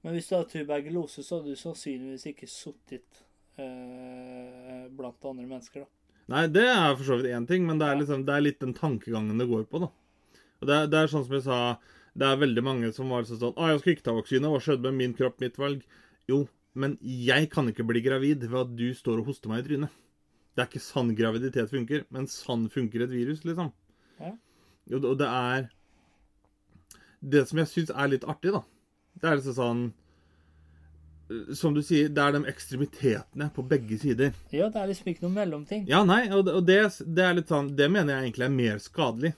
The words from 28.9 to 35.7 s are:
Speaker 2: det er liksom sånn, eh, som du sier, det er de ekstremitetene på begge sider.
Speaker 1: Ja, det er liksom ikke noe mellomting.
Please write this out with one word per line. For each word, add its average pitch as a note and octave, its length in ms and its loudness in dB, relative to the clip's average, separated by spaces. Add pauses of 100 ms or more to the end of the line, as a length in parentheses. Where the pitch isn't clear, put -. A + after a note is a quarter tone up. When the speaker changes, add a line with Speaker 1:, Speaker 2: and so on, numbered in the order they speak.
Speaker 2:
det E3 100 0
er D3+ 100 4
liksom C3 180 -6
sånn, A#2+ 240 0 (1500)
eh, A2+ 260 -10
som D#3 160 0
du D3 80 2
sier, D3+ 320 4
det D3 100 2
er C#3+ 140 4
de D3 140 0
ekstremitetene C3 1040 -2
på B2+ 120 -6
begge A#2 320 0
sider. C3 340 2 (180)
Speaker 1:
Ja, F3 180 2
det A3 120 -4
er F#3+ 100 -2
liksom F#3+ 220 -6
ikke E3+ 120 -6
noe F3+ 100 -2
mellomting. F#3+ 520 -4